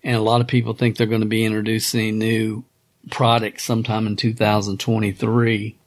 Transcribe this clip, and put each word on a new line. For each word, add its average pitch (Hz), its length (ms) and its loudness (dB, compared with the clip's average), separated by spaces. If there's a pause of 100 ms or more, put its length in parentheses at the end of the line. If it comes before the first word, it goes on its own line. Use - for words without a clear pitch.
And 127 120 0
a 110 60 2
lot 117 200 4
of 120 60 0
people 117 260 0
think 117 240 0
they're 117 100 2
gonna 110 180 0
be 110 200 0
introducing 110 720 -2
new 110 460 -2 (440)
products 117 540 2
sometime 110 440 -2
in 104 80 -2
two 113 180 -2
thousand 104 460 0
twenty-three. 110 1080 0